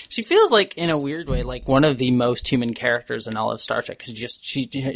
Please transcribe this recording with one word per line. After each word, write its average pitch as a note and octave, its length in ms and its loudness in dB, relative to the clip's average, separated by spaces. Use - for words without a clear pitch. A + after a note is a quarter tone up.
she - 140 -6
feels F#4+ 300 4
like, G3+ 240 2
in E3+ 140 0
a D#3 80 2
weird C#3+ 300 -6
way, B2+ 140 0
like, B2+ 240 -8
one C3+ 160 6
of C#3+ 160 4
the B2+ 140 2
most A#2+ 360 2
human A#2+ 260 0
characters A#2+ 520 -4
in A2 100 -6
all A2 140 -2
of A2 100 -6
Star A#2 220 -2
Trek, - 160 -12
'cause A#2+ 140 -14
just, A2+ 320 -8
she C3+ 240 -4